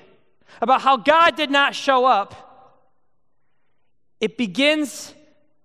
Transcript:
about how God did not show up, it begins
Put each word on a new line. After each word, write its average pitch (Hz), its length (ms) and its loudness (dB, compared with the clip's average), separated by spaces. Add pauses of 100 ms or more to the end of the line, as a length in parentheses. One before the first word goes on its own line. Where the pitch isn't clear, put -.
(600)
about 233 220 0
how 269 140 2
God 311 380 2
did 302 160 -6
not 285 240 0
show 262 300 0
up, - 800 -4 (1400)
it - 180 -6
begins 269 720 -4 (520)